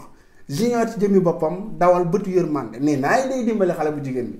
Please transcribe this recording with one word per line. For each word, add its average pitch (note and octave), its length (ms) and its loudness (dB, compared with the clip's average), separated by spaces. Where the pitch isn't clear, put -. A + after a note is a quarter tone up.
Junior A3+ 400 0
ci - 100 -8
jëmmi G3 200 4
boppam E3+ 580 -2
dawal F3+ 280 4
bëtu F#3 260 -2
yërmande, C#3+ 500 -2
nee D3 160 2
naa G#3 300 0
day B3+ 180 -2
dimbale G3 280 2
xale D#3 200 -2
bu C#3 100 -6
jigéen B2+ 220 -4
bi. - 140 -12